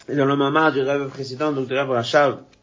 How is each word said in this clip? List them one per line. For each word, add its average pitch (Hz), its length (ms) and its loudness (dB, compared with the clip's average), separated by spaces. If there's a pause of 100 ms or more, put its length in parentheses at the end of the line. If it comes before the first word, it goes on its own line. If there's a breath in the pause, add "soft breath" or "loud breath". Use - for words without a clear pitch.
et 127 80 -6
dans 139 100 2
le 139 100 2
mamar 147 360 2
du 135 100 0
rêve 139 280 -2
précédent, 131 420 -6
donc 135 160 -4
du 131 60 -4
rêve 135 160 -2
Rachav, 123 480 2 (260)